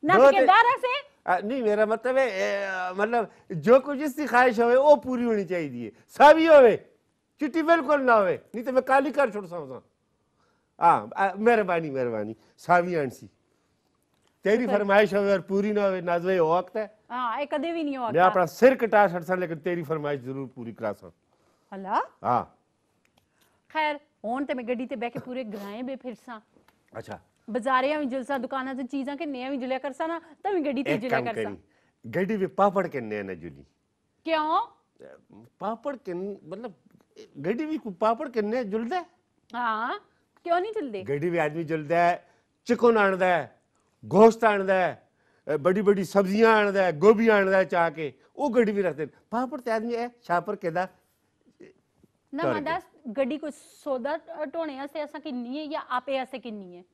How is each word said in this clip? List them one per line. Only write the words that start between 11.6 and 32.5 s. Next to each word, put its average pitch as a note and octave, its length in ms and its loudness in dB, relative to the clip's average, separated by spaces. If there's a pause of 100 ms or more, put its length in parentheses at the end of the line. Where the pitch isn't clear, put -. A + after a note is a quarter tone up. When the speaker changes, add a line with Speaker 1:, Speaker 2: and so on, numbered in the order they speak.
Speaker 2:
मेहरबानी, A2+ 460 -4 (220)
सावी F3 360 2
आंटी। C3+ 360 -6 (1120)
तेरी A#3 220 2
Speaker 1:
तो G3+ 60 -2
Speaker 2:
फरमाइश G3+ 420 2
होवे G3+ 180 2
और F#3+ 80 0
पूरी G3 320 -2
ना G#3 120 -2
होवे, F#3+ 160 0
नाज़ो, F3 300 -2
ये F#3 100 2
वक्त E3+ 360 0
है। G#3+ 220 -8 (120)
Speaker 1:
हाँ, A#3+ 300 -6
ये D4 60 -6
कदे D4+ 260 -4
भी E4 120 -4
नहीं C#4 120 -6
होता। A#3+ 160 -6
Speaker 2:
मैं E3 80 2
अपना F#3 260 4
सिर B3+ 280 4
कटा G#3 340 2
छड़ F3 140 -4
सा, E3+ 120 -4
लेकिन E3+ 240 -6
तेरी F3 240 -6
फरमाइश D3 380 -6
जरूर C3 360 -10
पूरी A#2 160 -12
करा G#2 200 -6
सा। F#2 200 -16 (600)
Speaker 1:
अल्लाह? G3 540 -8
Speaker 2:
हाँ। A#2 300 -2 (1120)
Speaker 1:
खैर, D4+ 300 -4 (240)
हुन B3 200 -6
ते C#4+ 100 -6
मैं B3 140 -10
गड्डी B3 180 -6
ते C#4 100 -10
बैठ A#3 160 -8
के B3+ 60 -12
पूरे B3+ 260 -10
ग्राएं G3+ 420 -12
बे C4+ 100 -10
फिर B3 180 -12
सा। A3 280 -20 (520)
Speaker 2:
अच्छा। A2 260 -14 (300)
Speaker 1:
बाजारे C4 460 -2
में D4 120 -4
जुलसा, C4 300 -6
दुकाना C4 360 -8
से C4 80 -10
चीज़ां C#4 340 -8
के E4 100 -10
नया C4 240 -10
भी C#4+ 60 -6
जुलिया B3+ 220 -6
कर C4 140 -10
सा D#4+ 140 -8
ना, E4 140 -6 (240)
तब F#4+ 60 -2
भी F#4+ 100 0
गड्डी C#4 220 -4
ते - 120 -2
Speaker 2:
एक A#3 60 -4
Speaker 1:
जुलिया G#3 200 -4
Speaker 2:
काम A#2+ 140 -6
Speaker 1:
कर A2+ 80 -4
सा। G#2 80 -4
Speaker 2:
करी, F#2+ 80 -12 (480)
गड्डी F3+ 300 -4
भी F#3+ 100 -2
पापड़ F#3+ 420 0